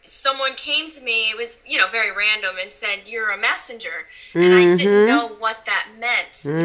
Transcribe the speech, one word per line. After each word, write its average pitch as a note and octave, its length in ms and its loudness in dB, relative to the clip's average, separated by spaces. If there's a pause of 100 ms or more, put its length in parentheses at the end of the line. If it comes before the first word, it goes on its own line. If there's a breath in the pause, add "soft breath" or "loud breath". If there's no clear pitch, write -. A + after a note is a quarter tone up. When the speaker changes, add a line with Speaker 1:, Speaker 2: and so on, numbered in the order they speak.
Speaker 1:
someone C4+ 540 -2
came D4+ 340 -6
to D4+ 120 -8
me, A3+ 280 -2
it A3 80 -8
was, A#3 280 -6
you C#4+ 120 -4
know, G3+ 100 2
very A3 240 -2
random, G3+ 500 -2
and G3+ 120 -10
said, G3+ 320 -6
"You're A3 260 -6
a G3 60 -6
messenger." G#3+ 680 -6 (300 loud breath)
And F3 180 6
I F3+ 220 8
didn't G3+ 220 4
Speaker 2:
Mm-hmm. G#3 100 8
Speaker 1:
know A#3 200 2 (120)
what A3 260 -4
that G3+ 220 -2 (100)
meant. A#3 460 -4
You D#3 220 -2